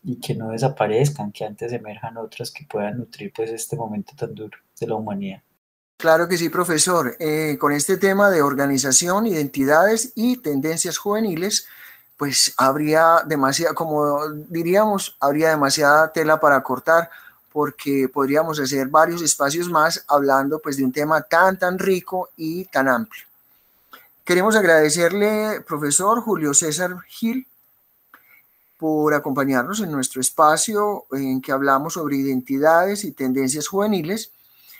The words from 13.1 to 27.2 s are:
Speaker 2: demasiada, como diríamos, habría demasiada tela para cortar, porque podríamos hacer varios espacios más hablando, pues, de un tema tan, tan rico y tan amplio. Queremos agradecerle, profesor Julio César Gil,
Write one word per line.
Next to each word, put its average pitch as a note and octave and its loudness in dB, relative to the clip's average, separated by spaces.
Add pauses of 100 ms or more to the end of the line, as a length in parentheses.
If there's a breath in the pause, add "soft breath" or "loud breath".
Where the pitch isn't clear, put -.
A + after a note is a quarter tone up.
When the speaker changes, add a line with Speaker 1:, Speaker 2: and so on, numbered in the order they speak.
Speaker 2:
demasiada, D3 0
como D3+ -2 (200)
diríamos, F#3 0
habría D3+ 2
demasiada D3+ 4
tela D#3 2
para D3 4
cortar, E3 0 (440 loud breath)
porque C#3+ -2
podríamos D3 0
hacer C3+ -2
varios E3 2
espacios D#3 -2
más E3 0
hablando, C#3 2
pues, D3 -6
de C3+ 0
un B2+ 0
tema D3+ 0
tan, F#3 2
tan F#3 -2
rico F#3 -2
y E3 -8
tan C3+ 0
amplio. A#2 -2 (1000 soft breath)
Queremos F#3 2
agradecerle, F#3 2
profesor E3 0
Julio E3 -2
César F3 -2 (120)
Gil, A#3+ -6 (1400 soft breath)